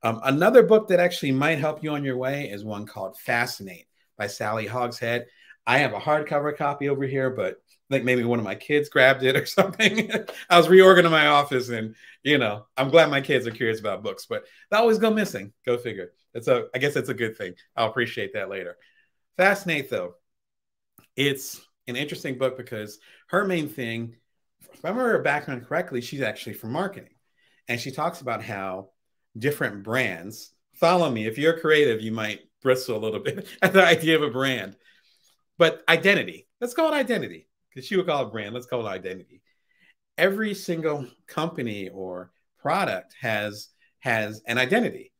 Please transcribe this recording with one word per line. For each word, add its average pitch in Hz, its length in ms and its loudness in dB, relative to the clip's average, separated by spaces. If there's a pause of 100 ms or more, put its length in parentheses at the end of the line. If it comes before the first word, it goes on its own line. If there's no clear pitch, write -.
Um, 113 220 -2
another 180 400 6
book 214 240 4
that 175 140 4
actually 170 320 0
might 143 260 0
help 151 240 -4
you 151 80 -4
on 147 140 -4
your 131 100 -4
way 131 340 -6
is 101 140 -12
one 104 220 -8
called 95 340 -12
Fascinate 101 680 -6 (300)
by 104 100 -6
Sally 107 380 -6
Hogshead. 120 600 -4 (420)
I 127 120 4
have 131 120 2
a 101 80 -6
hardcover 147 560 -2
copy 143 320 -4
over 139 160 -2
here, 131 260 -2
but - 320 -6 (280)
I 139 60 -2
think 120 100 0
maybe 123 180 2
one 117 160 0
of 107 60 -4
my 98 100 -6
kids 147 320 0
grabbed 131 360 4
it 131 120 4
or 139 100 0
<laughs> - 20 -10
something. 208 600 0 (400)
I 175 80 8
was 165 120 8
reorganizing 185 420 10
my 151 160 4
office 143 400 2
and, 110 280 -6 (280)
you 143 140 2
know, 107 280 -2 (120)
I'm 135 120 0
glad 156 200 8
my 139 100 0
kids 135 260 0
are 117 60 -4
curious 110 300 -2
about 101 200 -4
books, 101 240 -10
but 107 200 -8 (260)
they 208 60 2
always 220 220 4
go 220 120 2
missing. 131 400 -4 (140)
Go 120 120 0
figure. 98 360 -10 (200)
It's 120 140 -8
a, 123 260 2
I 131 40 -4
guess 143 180 0
it's - 140 -2
a 123 40 -4
good 110 220 -4
thing. 90 200 -12 (200)
I'll 113 140 0
appreciate 113 460 -6
that 98 140 -6
later. 90 280 -10 (580)
Fascinate, 175 540 0
though, 90 260 -6 (1000)
it's 135 420 -4 (280)
an 123 100 -8
interesting 147 400 -8
book 127 180 -2
because 107 440 -12 (280)
her 190 160 0
main 175 240 -2
thing, 117 480 -8 (580)
if - 120 -16
I 165 40 -4
remember 240 220 -2
her 160 100 2
background 143 440 -4
correctly, 156 340 -4
she's 135 220 -8
actually 107 320 -6
from 117 180 -12
marketing. 190 440 -6 (520)
And 120 140 -4
she 135 100 -10
talks 165 300 -6
about 113 200 -6
how 98 500 -8 (460)
different 110 460 -4
brands, 107 680 -6 (220)
follow 170 360 2
me, 110 180 -4
if 113 100 -6
you're 165 220 2
creative, 147 420 4
you 110 100 -6
might 107 300 -6 (200)
bristle 127 360 0
a - 20 -4
little 110 200 -4
<laughs> - 40 -12
bit 143 240 -8 (140)
at 190 120 2
the 190 120 8
idea 165 300 4
of 151 80 2
a 143 60 -2
brand. 123 460 -4 (840)
But 165 300 4
identity, 165 600 2 (120)
let's 240 140 -8
call 320 180 2
it 302 60 0
identity, 175 500 -4 (260)
'cause 131 120 -14
she - 100 -6
would 175 120 0
call 143 180 0
it 110 60 -14
brand, 110 240 -10
let's 123 100 -12
call 120 200 -6
it 104 40 -6
identity. 92 520 -12 (760)
Every 196 380 0
single 156 500 -4 (220)
company 120 600 -6
or 92 420 -12 (260)
product 143 640 -4
has, 107 480 -6 (300)
has 110 480 -4
an 117 100 -2
identity. 147 640 -2